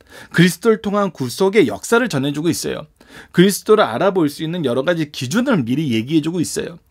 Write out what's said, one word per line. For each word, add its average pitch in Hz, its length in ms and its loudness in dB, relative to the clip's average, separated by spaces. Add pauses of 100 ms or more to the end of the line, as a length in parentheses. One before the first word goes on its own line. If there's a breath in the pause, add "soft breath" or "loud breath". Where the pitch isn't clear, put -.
(340 loud breath)
그리스도를 196 480 2
통한 202 300 -2
구속의 185 580 0
역사를 233 400 0
전해주고 147 400 -4
있어요. - 360 -6 (460 loud breath)
그리스도를 202 520 4
알아볼 156 460 0
수 156 140 -10
있는 160 220 -4
여러 127 180 0
가지 160 280 -2
기준을 185 520 0
미리 131 300 -2
얘기해주고 151 480 -2
있어요. - 360 -6 (140)